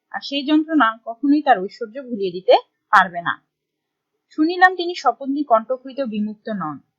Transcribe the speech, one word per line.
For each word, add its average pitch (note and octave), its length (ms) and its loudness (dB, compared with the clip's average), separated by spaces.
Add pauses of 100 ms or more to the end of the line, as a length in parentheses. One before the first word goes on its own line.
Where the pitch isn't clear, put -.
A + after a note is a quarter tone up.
(120)
আর - 80 -8
সেই C#4 260 -6
যন্ত্রণা D4+ 600 2
কখনোই C#4+ 360 0
তার B3+ 180 4
ঐশ্বর্য A3 420 -10
ভুলিয়ে G3+ 300 -4
দিতে F#3+ 260 0 (320)
পারবে F3+ 320 2
না। - 280 -8 (800)
শুনিলাম F4+ 460 4
তিনি F4 200 -4
সপত্নী C4+ 480 -2
কণ্টক B3+ 420 0
হইতেও C4+ 200 -6
বিমুক্ত G#3+ 440 -6
নন। D#3+ 300 -6 (200)